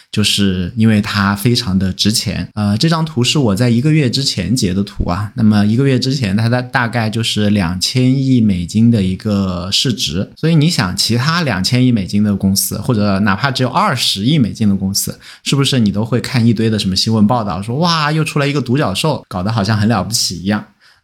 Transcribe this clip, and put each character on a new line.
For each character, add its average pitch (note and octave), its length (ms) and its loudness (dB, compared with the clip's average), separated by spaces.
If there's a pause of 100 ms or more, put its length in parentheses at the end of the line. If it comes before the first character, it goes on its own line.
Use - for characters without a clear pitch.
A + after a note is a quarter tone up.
(120)
就 G#2+ 100 0
是 F#2+ 540 0
因 A2+ 140 4
为 G#2+ 120 4
它 G2+ 320 0
非 A#2+ 220 0
常 F#2+ 240 0
的 F#2 140 -2
值 G#2 180 -2
钱。 F2 420 -4
呃， G#2 240 0
这 D#3+ 120 2
张 E3 160 0
图 B2 180 -2
是 D3+ 160 0
我 A2 160 2
在 B2 140 2
一 A#2 100 4
个 D3+ 140 2
月 D3 160 2
之 C3+ 160 -4
前 F#2+ 280 -2
截 A2+ 200 0
的 G2 100 0
图 - 240 -4
啊， G2+ 280 -4
那 A#2+ 80 0
么 G#2+ 220 4
一 G#2+ 120 2
个 C#3 100 2
月 C3 100 2
之 C3 160 -2
前 G#2+ 220 -2
它 A2+ 140 0
大， B2 120 0
大 B2 260 -2
概 A2 220 -2
就 A2 140 -2
是 G#2 260 0
两 F#2 300 0
千 B2+ 420 2
亿 C3 200 4
美 F#2 240 2
金 A2 260 4
的 A2+ 100 2
一 F#2 140 0
个 F#2+ 560 -2
市 B2+ 220 -2
值， E2+ 420 -4
所 D#3 140 -2
以 E3+ 60 4
你 D3+ 140 4
想 F#2 280 -2
其 - 180 0
他 D#3+ 280 0
两 G2 200 -2
千 B2 220 2
亿 B2+ 80 4
美 G2 120 0
金 G2+ 160 -2
的 G#2 140 2
公 F#2+ 180 0
司， - 280 -4
或 B2+ 120 -2
者 G2+ 280 0
哪 G2 160 0
怕 C#3 120 -2
只 C3 140 -2
有 B2 60 0
二 F3+ 260 0
十 G2+ 300 -4
亿 D#3 120 2
美 G#2 140 2
金 G#2 160 -2
的 G2 80 2
公 F#2+ 180 -4
司， - 240 -6 (260)
是 - 120 -2
不 C#3 80 2
是 C3 160 0
你 G2+ 140 2
都 G#2 100 -2
会 A#2+ 160 -2
看 A#2 260 0
一 A#2 80 4
堆 A2 160 0
的 A2 80 0
什 G2 120 -2
么 F#2 40 -2
新 A2 200 0
闻 G#2+ 120 4
报 A#2+ 160 2
道， F#2+ 200 -6
说 A#2 160 -6
哇， D#3+ 340 0
又 D#3 140 0
出 - 120 -4
来 C#3 80 0
一 C#3+ 60 0
个 C#3+ 100 -2
独 A#2+ 160 0
角 A#2 160 0
兽， C#3+ 360 -2
搞 F#2 120 -6
得 G2 80 -2
好 A2+ 140 0
像 G#2+ 140 0
很 G#2 100 2
了 G#2+ 160 0
不 - 80 -6
起 E2+ 300 -4
一 - 20 -12
样。 G#2 220 -2 (380)